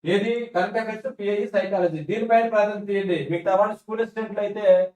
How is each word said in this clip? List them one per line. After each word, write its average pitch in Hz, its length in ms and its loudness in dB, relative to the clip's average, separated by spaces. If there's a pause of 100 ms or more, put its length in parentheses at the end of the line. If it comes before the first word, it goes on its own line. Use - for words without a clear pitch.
ఏది? 220 420 0
కరెంట్ 202 320 -2
అఫైర్స్, 220 400 -6
పిఐ, 208 280 -2
సైకాలజీ. 185 580 0
దీనిపైన 226 440 2
ప్రాధాన్యత 208 420 0
ఇవ్వండి. 180 400 -2
మిగతా 175 260 0
వాళ్ళు 208 200 2
స్కూల్ 220 240 -8
అసిస్టెంట్లు 220 400 -6
అయితే 202 240 -4 (320)